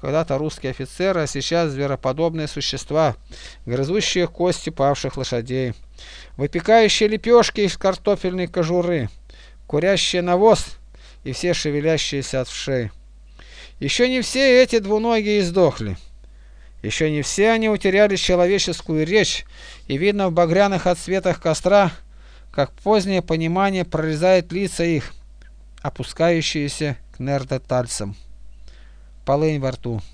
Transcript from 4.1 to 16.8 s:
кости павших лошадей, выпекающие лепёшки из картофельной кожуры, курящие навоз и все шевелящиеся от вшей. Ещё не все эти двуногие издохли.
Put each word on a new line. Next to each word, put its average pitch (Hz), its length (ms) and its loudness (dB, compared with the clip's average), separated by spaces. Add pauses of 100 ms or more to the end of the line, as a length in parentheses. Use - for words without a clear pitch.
кости 175 440 -2
павших 139 460 0
лошадей, 127 560 -4 (640)
выпекающие 208 720 4
лепёшки 220 540 2
из 196 160 0
картофельной 190 680 -2
кожуры, 170 640 0 (580)
курящие 175 560 0
навоз 185 540 4 (460)
и 131 100 -6
все 175 200 -2
шевелящиеся 143 880 -2
от 127 60 -6
вшей. 123 420 -4 (920)
Ещё 139 280 0
не 254 140 0
все 254 420 6
эти 240 160 2
двуногие 214 600 2
издохли. 160 560 2 (880)